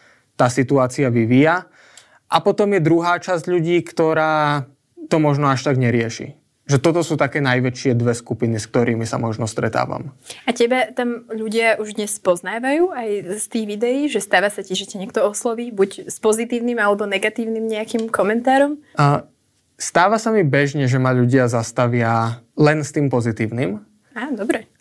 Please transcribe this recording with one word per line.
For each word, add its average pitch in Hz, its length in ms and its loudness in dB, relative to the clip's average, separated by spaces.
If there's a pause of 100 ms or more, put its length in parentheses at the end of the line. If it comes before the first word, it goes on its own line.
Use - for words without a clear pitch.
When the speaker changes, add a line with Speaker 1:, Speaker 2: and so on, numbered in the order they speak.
(340)
Speaker 1:
tá 123 160 2
situácia 131 560 0
vyvíja. 127 640 4 (560)
A 160 160 0
potom 202 320 2
je 180 80 2
druhá 170 400 2
časť 175 240 -4
ľudí, 175 400 2
ktorá 156 800 0 (400)
to 160 160 2
možno 147 240 2
až 131 240 2
tak 131 80 0
nerieši. 120 560 -2 (320)
Že 139 160 2
toto 170 240 2
sú 160 80 -2
také 147 240 0
najväčšie 127 560 0
dve 117 160 2
skupiny, 117 480 -4
s - 80 -8
ktorými 120 400 0
sa 120 160 -6
možno 113 240 -4
stretávam. 120 720 -4 (240)
Speaker 2:
A - 80 -2
teba 247 400 0
tam 240 400 -4
ľudia 220 480 0
už 214 160 -8
dnes 208 240 -6
poznávajú 233 720 0
aj 208 480 -6
z 220 80 -8
tých 220 240 -4
videí, 240 400 -2
že 233 80 -2
stáva 185 320 2
sa 190 160 -10
ti, 190 80 -6
že 196 160 -6
ťa 208 80 -10
niekto 202 240 -4
osloví, 233 480 -2
buď 196 400 -2
s - 80 -10
pozitívnym 233 640 0
alebo 208 240 2
negatívnym 220 640 -2
nejakým 220 400 -4
komentárom? 262 720 2 (160)
Speaker 1:
A 143 320 2 (480)
stáva 196 400 2
sa 220 160 0
mi 208 80 4
bežne, 139 480 2
že 135 80 2
ma 127 160 2
ľudia 123 320 4
zastavia 117 960 0 (160)
len 151 240 4
s 147 80 -6
tým 143 240 0
pozitívnym. 120 720 -2 (300)
Speaker 2:
Á, 262 160 -6
dobre. 226 320 -4 (160)